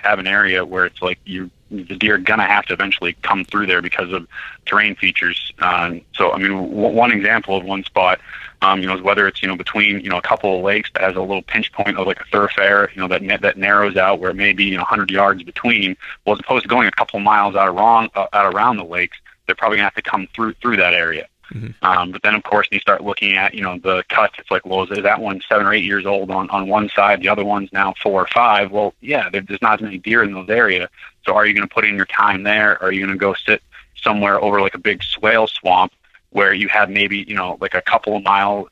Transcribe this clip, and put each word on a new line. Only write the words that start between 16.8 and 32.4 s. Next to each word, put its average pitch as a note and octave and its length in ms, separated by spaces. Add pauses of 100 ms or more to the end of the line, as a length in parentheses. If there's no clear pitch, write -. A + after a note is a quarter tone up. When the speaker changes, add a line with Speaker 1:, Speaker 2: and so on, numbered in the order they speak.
Speaker 1:
a F#2 40
couple - 280
miles G2+ 360
out G2 120
of F2+ 80
wrong, A2+ 400
uh, G2 180
out G2 220
around A2 220
the F2+ 80
lakes, F2 320 (280)
they're F#2 80
probably G#2+ 240
gonna G2+ 80
have F#2+ 100
to - 60
come F#2+ 320
through, A2 200
through A#2 240
that F2 180
area. E2 320 (260)
Speaker 2:
Mm-hmm. A2 320
Speaker 1:
Um, F2+ 260
but F#2+ 120
then, G#2+ 120
of G#2 80
course, - 280
you G2 80
start G2 240
looking G2 340
at, G2 160
you G#2+ 80
know, F#2 160
the F#2 320
cuts. - 280
It's - 140
like, F#2 140
well, F#2+ 180
is, G2 140
is G2 60
that A2 180
one G2 260
seven G#2 180
or G2+ 80
eight G2+ 120
years G2 200
old G2 260
on, F#2+ 180
on F#2+ 180
one G2 220
side? G2+ 320
The F#2 80
other G#2 160
one's G2+ 260
now G2 300
four G2 200
or F2+ 60
five. G#2 440
Well, G2+ 300
yeah, B2+ 280
there, G2 120
there's G2 200
not A2 140
as G#2 60
many G2+ 160
deer A2 260
in G2+ 100
those F#2 160
areas. G2+ 400 (340)
So G2 120
are G#2+ 100
you G#2 80
gonna G2+ 140
put A2 180
in G#2 100
your F#2+ 120
time G2+ 360